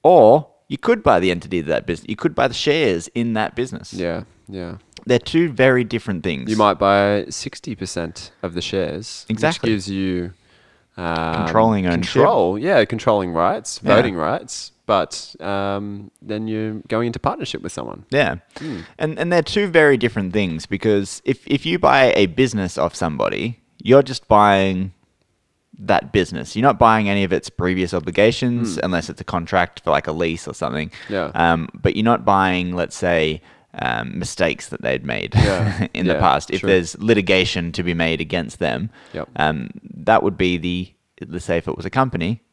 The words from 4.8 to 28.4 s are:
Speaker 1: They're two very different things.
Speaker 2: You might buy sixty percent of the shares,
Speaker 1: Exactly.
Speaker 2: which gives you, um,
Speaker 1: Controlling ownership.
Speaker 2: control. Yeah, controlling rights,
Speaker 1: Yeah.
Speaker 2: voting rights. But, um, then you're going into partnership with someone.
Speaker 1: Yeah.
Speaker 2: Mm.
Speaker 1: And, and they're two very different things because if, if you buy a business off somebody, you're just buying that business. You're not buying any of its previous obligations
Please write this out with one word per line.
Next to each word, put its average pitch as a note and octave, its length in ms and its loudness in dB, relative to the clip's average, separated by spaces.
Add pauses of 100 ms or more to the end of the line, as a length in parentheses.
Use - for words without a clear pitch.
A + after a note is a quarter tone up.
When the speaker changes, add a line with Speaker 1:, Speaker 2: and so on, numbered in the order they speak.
Speaker 1:
They're B2 140 4
two E3 320 0
very B2+ 320 4
different G#2+ 400 -6
things. C2+ 260 -4
Speaker 2:
You A2 80 0
might G#2 220 4
buy G2+ 500 2
sixty - 460 -10
percent - 560 -10 (100)
of F2 120 -8
the F2 80 -4
shares, F2+ 680 -6
Speaker 1:
Exactly. A#2 400 -2
Speaker 2:
which G#2+ 60 2
gives G2 140 -8
you, F#2 420 -4 (680)
um, E2 380 -2 (100)
Speaker 1:
Controlling G#2 420 2
ownership. F2 260 -2
Speaker 2:
control. A#2 460 2
Yeah, D3 260 2
controlling G2+ 480 0
rights, F2 500 -2
Speaker 1:
Yeah. G2+ 120 4
Speaker 2:
voting A2 200 4
rights. F2+ 540 -4 (160)
But, - 540 -2
um, G2+ 720 -6 (100)
then A2 280 -8
you're A2 240 -4 (160)
going A#2 180 -2
into A#2 100 -6
partnership - 440 -4
with - 100 -10
someone. A#1 380 -12
Speaker 1:
Yeah. B2+ 260 0 (200)
Speaker 2:
Mm. B2 280 -10 (160)
Speaker 1:
And, D#3 180 -6
and E3+ 140 -4
they're F3 100 4
two G3+ 260 0
very D#3 280 6
different G#2+ 380 -2
things F2+ 320 -2
because G2+ 580 0
if, - 240 -4
if C#3 180 -2
you F3 140 -2
buy C3+ 380 6
a G2+ 80 6
business G#2+ 520 0
off D#2+ 160 0
somebody, C#2 680 -4 (200)
you're C3+ 220 8
just C3+ 240 -8
buying F#2+ 640 4 (880)
that G2+ 340 0
business. E2+ 420 -2
You're A2+ 80 0
not C3+ 140 4
buying A2 320 4
any G2 140 2
of F2+ 100 0
its - 160 -2
previous F2+ 440 -2
obligations G#2+ 840 0